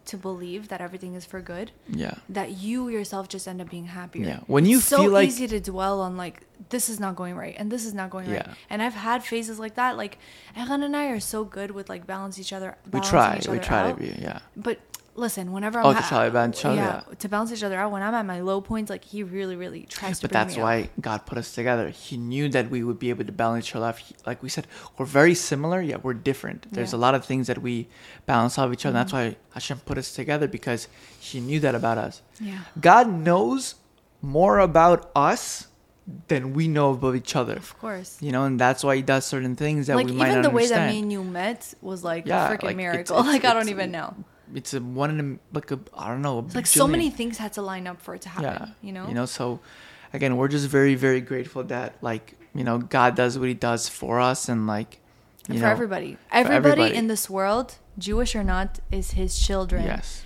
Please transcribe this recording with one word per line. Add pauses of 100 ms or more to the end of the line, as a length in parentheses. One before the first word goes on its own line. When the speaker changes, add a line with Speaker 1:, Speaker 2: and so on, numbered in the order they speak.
Speaker 1:
to
believe
that
everything
is
for
good, (180)
Speaker 2:
Yeah. (140)
Speaker 1:
that
you
yourself
just
end
up
being
happier.
Speaker 2:
Yeah.
When
you
Speaker 1:
It's
so
Speaker 2:
feel
like
Speaker 1:
easy
to
dwell
on,
like, (220)
"This
is
not
going
right,
and
this
is
not
going
right."
Speaker 2:
Yeah. (140)
Speaker 1:
And
I've
had
phases
like
that.
Like, (380)
Eran
and
I
are
so
good
with,
like,
balance
each
other, (100)
Speaker 2:
We
Speaker 1:
balancing
Speaker 2:
try.
Speaker 1:
each
Speaker 2:
We
Speaker 1:
other
Speaker 2:
try
Speaker 1:
out.
Speaker 2:
to
be,
yeah. (160)
Speaker 1:
But (360)
listen,
whenever
I'm
Speaker 2:
Oh,
to
Speaker 1:
ha-
Speaker 2:
try
to
balance
each
other,
Speaker 1:
yeah,
Speaker 2:
yeah.
Speaker 1:
to
balance
each
other
out.
When
I'm
at
my
low
points,
like,
he
really,
really
tries
to
Speaker 2:
But
Speaker 1:
bring
Speaker 2:
that's
Speaker 1:
me
up.
Speaker 2:
why (100)
God
put
us
together.
He
knew
that
we
would
be
able
to
balance
each
other
out.
He, (100)
like
we
said, (300)
we're (160)
very
similar,
yet
we're
different.
There's
Speaker 1:
Yeah.
Speaker 2:
a
lot
of
things
that
we (360)
balance
off
each
other.
Speaker 1:
Mm-hmm.
Speaker 2:
That's
why (160)
Hashem
put
us
together,
because (300)
he
knew
that
about
us. (180)
Speaker 1:
Yeah. (200)
Speaker 2:
God
knows (480)
more
about
us (640)
than
we
know
about
each
other.
Speaker 1:
Of
course.
Speaker 2:
You
know,
and
that's
why
he
does
certain
things
that
Speaker 1:
Like,
Speaker 2:
we
might
Speaker 1:
even
Speaker 2:
not
Speaker 1:
the
way
that
Speaker 2:
understand.
Speaker 1:
me
and
you
met
was,
like,
Speaker 2:
Yeah,
Speaker 1:
a
freaking
Speaker 2:
like,
it's,
Speaker 1:
miracle.
<laughs>
Speaker 2:
it's,
Speaker 1:
Like,
I
don't
Speaker 2:
it's,
Speaker 1:
even
know. (380)
Speaker 2:
it's
a
one
in (320)
a,
like,
a, (160)
I
don't
know,
a
Speaker 1:
It's
like
so
Speaker 2:
bajillion.
Speaker 1:
many
things
had
to
line
up
for
it
to
happen, (240)
Speaker 2:
Yeah.
Speaker 1:
you
know?
Speaker 2:
You
know,
so, (520)
again,
we're
just
very,
very
grateful
that,
like, (200)
you
know,
God
does
what
he
does
for
us,
and,
like, (480)
you
Speaker 1:
And
Speaker 2:
know,
Speaker 1:
for
everybody.
Speaker 2:
for (140)
Speaker 1:
Everybody (120)
Speaker 2:
everybody.
Speaker 1:
in
this
world, (220)
Jewish
or
not, (100)
is
his
children.
Speaker 2:
Yes.